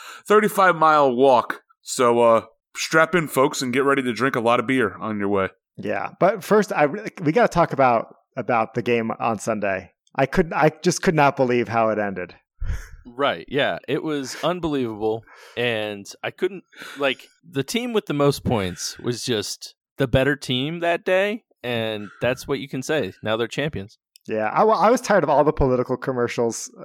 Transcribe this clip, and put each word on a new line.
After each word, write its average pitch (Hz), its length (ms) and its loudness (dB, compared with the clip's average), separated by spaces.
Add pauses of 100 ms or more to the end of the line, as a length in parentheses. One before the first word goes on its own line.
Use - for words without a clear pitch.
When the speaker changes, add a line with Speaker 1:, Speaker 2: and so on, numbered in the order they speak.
(280)
Speaker 1:
thirty-five 202 480 4
mile 151 400 4
walk. 127 460 4 (220)
So, 120 380 2
uh, 113 200 6 (340)
strap 160 380 2
in, 170 140 2
folks, 135 340 0
and 131 100 -4
get 131 120 2
ready 139 180 2
to 123 120 -2
drink 127 220 -2
a 131 40 -2
lot 117 200 2
of 117 60 -2
beer 117 340 0
on 104 200 -6
your 101 100 -2
way. 95 200 0 (280)
Speaker 2:
Yeah, 101 320 -6 (100)
but 196 240 2
first, 202 300 2
I 170 100 2
re-, 185 260 -2 (120)
we 151 100 0
gotta 220 180 2
talk 165 220 0
about, 123 440 0 (200)
about 113 380 -2
the 123 80 -4
game 113 380 0
on 117 180 -2
Sunday. 98 540 -4 (240)
I 139 100 2
couldn't, 175 280 0
I 156 180 4 (100)
just - 220 -2
could 180 120 0
not 143 200 4
believe 123 320 2
how 113 220 2
it 104 100 0
ended. 95 340 -6 (720)
Speaker 3:
Right. 120 420 -2
Yeah, 117 400 0
it 135 160 -2
was 143 400 -6
unbelievable, 123 800 -2 (340)
and 107 480 -4 (180)
I 110 80 -6
couldn't, 185 320 -6 (340)
like, 139 300 -4 (220)
the 135 140 -4
team 240 300 -4
with 214 120 0
the - 80 -4
most 143 300 2
points 95 560 -4
was 120 240 -6
just - 520 -6 (220)
the 139 100 0
better 135 280 2
team 139 460 -4
that 170 240 -2
day, 196 380 0 (200)
and 110 460 -4 (120)
that's 127 260 -2
what 139 120 -4
you 131 100 -10
can 139 140 -8
say. 131 300 -2 (100)
Now 110 140 -2
they're 117 100 -2
champions. 107 500 -8 (300)
Speaker 2:
Yeah, 107 260 -2
I, 170 100 2
wa-, 214 160 2
I 196 120 4
was 247 100 2
tired 202 220 2
of 143 60 0
all 147 140 6
the 143 100 2
political 127 440 0
commercials. 120 720 -2 (160)